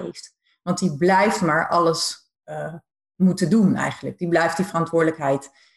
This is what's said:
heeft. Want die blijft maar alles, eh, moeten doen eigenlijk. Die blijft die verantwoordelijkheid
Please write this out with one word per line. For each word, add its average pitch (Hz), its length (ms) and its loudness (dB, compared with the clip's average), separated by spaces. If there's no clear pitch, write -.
heeft. - 320 -14
Want 180 160 -2
die 175 180 -2
blijft 190 440 2
maar 160 280 0
alles, - 600 -2
eh, 151 300 -10
moeten 180 360 2
doen 190 240 4
eigenlijk. 135 440 -6
Die 175 100 -6
blijft 165 280 0
die 185 100 -2
verantwoordelijkheid 160 840 -2